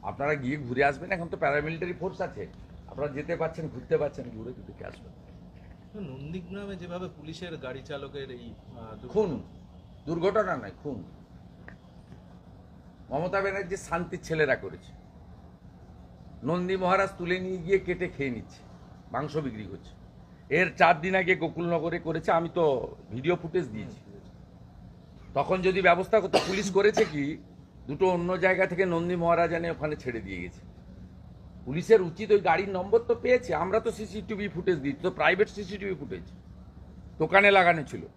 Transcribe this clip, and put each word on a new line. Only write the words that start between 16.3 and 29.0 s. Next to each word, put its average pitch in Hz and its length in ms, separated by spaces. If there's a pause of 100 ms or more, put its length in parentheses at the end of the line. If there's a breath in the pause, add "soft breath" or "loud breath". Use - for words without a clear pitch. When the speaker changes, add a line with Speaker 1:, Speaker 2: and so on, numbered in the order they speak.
Speaker 1:
নন্দী 180 340
মহারাজ 190 360
তুলে 175 260
নিয়ে 185 200
গিয়ে 190 220
কেটে 175 280
খেয়ে 135 220
নিচ্ছে, - 240 (520)
মাংস 139 200 (140)
বিক্রি 107 240
করছে। - 220 (680 loud breath)
এর 180 100 (120)
চার 175 140 (100)
দিন 190 160
আগে 180 220
গোকুলনগরে 170 640
করেছে, 165 320
আমি 165 100 (100)
তো 165 60 (500)
ভিডিও 143 260
ফুটেজ 120 340
দিয়েছি। 98 260 (1400)
তখন 143 200 (100)
যদি 190 220
ব্যবস্থা 180 340
করতো, - 160 (100)
পুলিশ 190 180 (100)
করেছে 214 260 (100)
কি, 143 120 (640)
দুটো 147 160 (120)
অন্য 175 140 (140)
জায়গা 185 260
থেকে 185 140 (100)
নন্দী 175 280